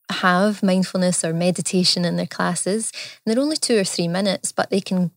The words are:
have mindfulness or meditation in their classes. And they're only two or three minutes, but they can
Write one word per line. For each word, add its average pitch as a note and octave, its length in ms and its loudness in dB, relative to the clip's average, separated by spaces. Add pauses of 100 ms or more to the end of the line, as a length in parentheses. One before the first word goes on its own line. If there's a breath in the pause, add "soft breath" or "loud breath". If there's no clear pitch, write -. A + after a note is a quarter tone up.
(120)
have G3 520 2
mindfulness F#3 640 2
or D#3+ 80 -2
meditation F3 720 0
in E3+ 120 0
their F3 100 -2
classes. F#3 640 -2 (340 loud breath)
And A3 100 0
they're C4 80 2
only D4+ 140 -2
two A#3 220 2
or F#3+ 40 2
three F3 240 -2
minutes, F#3 440 -2
but - 180 -2
they G3 100 0
can F3+ 380 0